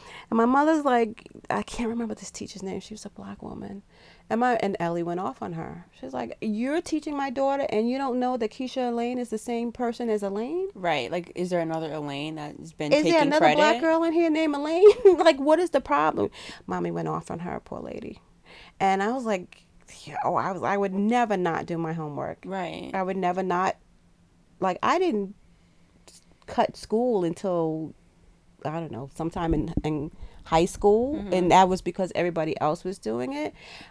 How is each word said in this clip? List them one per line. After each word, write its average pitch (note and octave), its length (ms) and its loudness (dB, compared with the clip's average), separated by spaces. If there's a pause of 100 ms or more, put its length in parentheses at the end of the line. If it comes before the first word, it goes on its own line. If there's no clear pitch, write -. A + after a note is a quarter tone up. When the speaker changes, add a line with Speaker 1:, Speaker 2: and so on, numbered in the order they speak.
(300)
Speaker 1:
And A3+ 80 0
my A3+ 80 6
mother's D4 380 4
like, A#3 440 0 (220)
"I G#3+ 140 -2
can't A#3 260 -6
remember A3+ 260 -4
this - 160 -14
teacher's G3+ 320 -14
name. F#3+ 160 -6
She G3+ 160 -14
was - 100 -14
a G3+ 40 -14
black G3 340 -16
woman." G3+ 380 -12 (480)
And A3 120 0
my, B3 160 4
and G3 220 0
Ellie E3+ 240 -2
went F3 180 -4
off A3+ 200 -6
on G3 120 -8
her. E3 320 -10 (120)
She's C4 160 -14
like, B3 280 -8
"You're A#3+ 400 -2
teaching D4+ 340 -4
my C#4 140 -4
daughter C4+ 400 0
and A3+ 200 0
you C4 80 -2
don't B3+ 220 -2
know B3 160 0
that A#3+ 160 -2
Keisha B3+ 380 -4
Elaine A#3+ 300 -2
is A#3+ 100 -6
the G#3+ 80 -4
same A#3 340 -4
person A#3+ 380 -4
as G#3+ 120 0
Elaine?" A#3+ 540 -4
Speaker 2:
Right. D#3 340 -2
Like, F3 260 -6
is F3+ 140 -4
there F3 120 0
another D#3+ 320 -4
Elaine D3 420 -6
that D3+ 240 -12
has E3 140 -16
been D3+ 180 -4
Speaker 1:
Is D4 120 6
Speaker 2:
taking D#4 100 4
Speaker 1:
there D#4+ 80 6
another C#4+ 240 4
Speaker 2:
credit? - 100 6
Speaker 1:
black D4+ 240 6
girl D#4+ 240 2
in E4 80 2
here E4 180 4
named D#4 260 2
Elaine? D#4 280 0 (220)
<laughs> F#4 120 10
Like, E4 220 6
what D4+ 200 4
is F4+ 100 0
the C#4 100 2
problem? D4 500 2 (360)
Mommy F3 260 -4
went E3+ 160 -4
off D#3 240 -4
on E3 80 -8
her, - 240 -8
poor - 160 -12
lady. - 400 -12 (640)
And G3 200 2
I G#3+ 120 0
was C4 100 -6
like, G3 400 -4 (400)
yeah, - 220 -12
oh, E3 100 0
I A#2+ 160 0
was, F3+ 100 -6
I D3+ 140 0
would G3+ 180 0
never G#3+ 440 2
not E3+ 280 0
do E3+ 120 -4
my D#3+ 160 -4
homework. D3+ 520 -6
Speaker 2:
Right. F3+ 480 -8
Speaker 1:
I F#3+ 100 -2
would F#3 140 -2
never F3+ 260 -2
not, F#3 340 0 (840)
like, F#3 240 0
I D4+ 160 4
didn't G#3 360 0 (1120)
cut - 280 0
school A3+ 480 0
until, E3 720 -2 (720)
I D#3 160 -6
don't D#3+ 100 -10
know, C3+ 240 -10
sometime E3 380 -2
in, D#3 200 0 (120)
in D#3 260 -4 (360)
high E3 180 6
school, A3+ 500 2
Speaker 2:
Mm-hmm. G3+ 180 -4
Speaker 1:
and F3+ 180 4
that F#3 180 10
was F#3 120 0
because F3+ 340 -4
everybody E3 460 -2
else D3+ 220 0
was F#3 140 -6
doing B3 360 -6
it, D4 200 -6 (380)